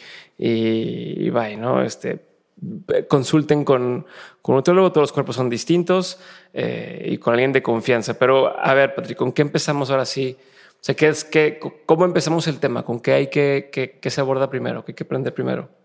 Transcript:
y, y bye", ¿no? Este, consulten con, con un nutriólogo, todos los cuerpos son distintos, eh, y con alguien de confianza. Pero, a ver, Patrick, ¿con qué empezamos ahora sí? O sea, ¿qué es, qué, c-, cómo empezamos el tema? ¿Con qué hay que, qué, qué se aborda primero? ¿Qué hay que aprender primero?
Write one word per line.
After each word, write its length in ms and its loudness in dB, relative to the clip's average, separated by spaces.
y, 880 -2
y 40 2
bye", 260 -2
¿no? 260 0
Este, 440 -6
consulten 560 2
con, 420 0
con 120 2
un 40 4
nutriólogo, 320 4
todos 140 4
los 80 -2
cuerpos 240 -4
son 120 -2
distintos, 720 0
eh, 560 -8
y 100 -2
con 160 0
alguien 180 2
de 100 2
confianza. 560 0
Pero, 300 4
a 160 2
ver, 220 4
Patrick, 200 -8
¿con 140 -2
qué 120 0
empezamos 500 -2
ahora 120 0
sí? 320 -4
O 80 -20
sea, 160 -2
¿qué 100 4
es, 160 2
qué, 400 2
c-, 100 -10
cómo 180 4
empezamos 440 2
el 100 -4
tema? 260 -2
¿Con 140 -4
qué 140 0
hay 160 4
que, 440 0
qué, 300 -6
qué 80 -4
se 100 -4
aborda 300 0
primero? 340 -6
¿Qué 60 -12
hay 60 -18
que 80 -10
aprender 300 -4
primero? 340 -4